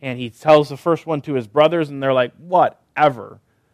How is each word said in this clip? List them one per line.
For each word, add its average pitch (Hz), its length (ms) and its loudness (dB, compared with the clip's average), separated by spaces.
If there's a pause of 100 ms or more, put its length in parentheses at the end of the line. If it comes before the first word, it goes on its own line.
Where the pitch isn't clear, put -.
And 127 180 -10
he 123 120 -10
tells 151 380 4
the 143 80 -12
first 160 300 -4
one 151 160 -6
to 151 120 -8
his 123 120 -4
brothers, 151 420 0
and 139 140 -12
they're 135 100 0
like, 127 220 -2
"Whatever." 151 1080 -2 (340)